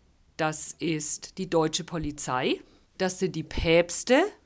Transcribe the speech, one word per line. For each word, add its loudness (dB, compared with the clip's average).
das -4
ist -4
die -6
deutsche 2
Polizei, -4
das -2
sind -2
die -4
Päpste, 4